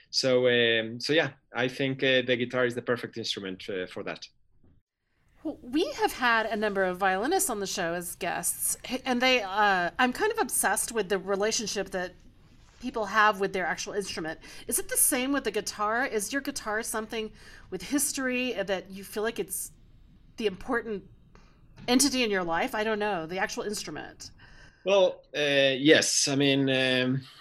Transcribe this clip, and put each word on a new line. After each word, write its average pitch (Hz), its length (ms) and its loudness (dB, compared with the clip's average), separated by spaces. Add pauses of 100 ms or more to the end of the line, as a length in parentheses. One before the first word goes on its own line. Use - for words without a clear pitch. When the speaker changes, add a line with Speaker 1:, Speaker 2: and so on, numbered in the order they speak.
(100)
Speaker 1:
So, 127 360 2
um, 117 540 2
so 143 120 -2
yeah, 151 180 4 (220)
I 117 140 0
think, 131 380 -2
uh, 131 180 4
the 123 140 2
guitar 127 300 0
is 120 100 -2
the 120 60 -6
perfect 117 360 -4
instrument, 98 500 -6
uh, 92 180 -4
for 98 180 -10
that. 85 240 -10 (1160)
Speaker 2:
Well, 302 180 -8
we 294 300 -2
have 440 200 -2
had 226 340 2
a 214 100 -4
number 208 260 0
of 180 160 0
violinists 208 500 2
on 214 120 -4
the 196 60 -4
show 175 280 -4
as 175 220 -8
guests, - 600 -4 (140)
h-, 254 160 -4
and 247 160 0
they, 254 200 4
uh, 190 540 2
I'm 247 160 2
kind 415 200 0
of 466 80 -6
obsessed - 500 0
with 214 180 -2
the 196 100 2
relationship 196 720 -2
that 180 220 -6 (680)
people 240 260 -4
have 208 320 4
with 190 140 0
their 185 120 0
actual 175 280 -4
instrument. 185 480 -4 (260)
Is 240 140 -2
it - 80 -6
the - 80 -4
same 262 340 2
with 277 140 0
the 208 80 -2
guitar? 214 540 -2
Is 208 260 -4
your 277 100 -2
guitar 220 400 -4
something 220 480 -6 (400)
with 175 120 -8
history 254 720 -2
that 190 360 -4
you 190 140 -14
feel 208 180 -6
like 226 160 -2
it's - 320 -6 (680)
the 226 80 0
important 220 580 -4 (800)
entity 254 380 4
in 214 60 0
your 185 140 0
life? 170 300 0
I 214 80 0
don't 214 160 0
know, 202 260 -2
the 180 140 -6
actual 214 240 -4
instrument. - 680 -10 (520)
Speaker 1:
Well, 190 360 4 (160)
uh, 139 420 4
yes. 139 480 6
I 143 80 0
mean, 139 340 4
um, 131 520 2 (200)